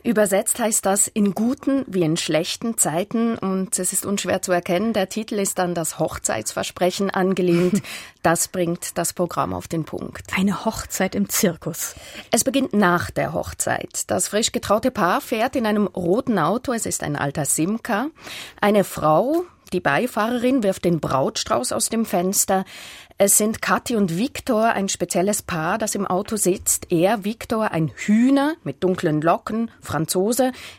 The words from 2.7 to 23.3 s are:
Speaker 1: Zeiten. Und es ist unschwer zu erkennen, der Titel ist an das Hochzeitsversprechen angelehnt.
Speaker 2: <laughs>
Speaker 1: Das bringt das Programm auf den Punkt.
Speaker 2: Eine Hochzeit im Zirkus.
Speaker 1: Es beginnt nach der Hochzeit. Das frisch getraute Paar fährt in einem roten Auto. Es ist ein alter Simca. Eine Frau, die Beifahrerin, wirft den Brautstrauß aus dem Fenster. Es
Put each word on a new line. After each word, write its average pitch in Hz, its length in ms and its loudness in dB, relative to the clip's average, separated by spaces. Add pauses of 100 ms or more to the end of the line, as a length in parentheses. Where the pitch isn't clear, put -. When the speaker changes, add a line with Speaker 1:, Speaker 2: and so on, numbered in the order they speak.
Speaker 1:
Zeiten. 214 640 0
Und 190 400 -2
es 180 140 -2
ist 190 120 -4
unschwer 190 380 0
zu - 80 -6
erkennen, 185 420 2
der 196 160 2
Titel 220 280 -4
ist 196 240 0
an 175 140 0
das 165 240 -4
Hochzeitsversprechen - 1120 -2
angelehnt. 180 760 2
Speaker 2:
<laughs> - 60 -12 (300)
Speaker 1:
Das 170 260 2
bringt 175 500 -4
das 170 140 -2
Programm 165 420 -2
auf - 140 -8
den 165 160 -4
Punkt. - 520 -8
Speaker 2:
Eine 190 280 0
Hochzeit - 500 -4
im 202 140 0
Zirkus. - 640 -2 (380)
Speaker 1:
Es 233 100 2
beginnt 262 300 0
nach 175 400 4
der 143 200 -2
Hochzeit. - 800 -4
Das 196 160 0
frisch 214 240 0
getraute 233 400 2
Paar 208 300 2
fährt 240 340 -2
in 247 100 0
einem 208 220 2
roten 190 500 0
Auto. 185 360 0
Es 226 140 -2
ist 175 180 -4
ein 151 100 -2
alter 143 300 -2
Simca. 208 640 0 (520)
Eine 208 220 4
Frau, 202 600 2 (280)
die 180 60 0
Beifahrerin, 226 840 0
wirft 190 200 0
den 170 140 2
Brautstrauß 143 720 0
aus - 180 -2
dem 226 160 -2
Fenster. 190 600 0 (520)
Es 202 220 4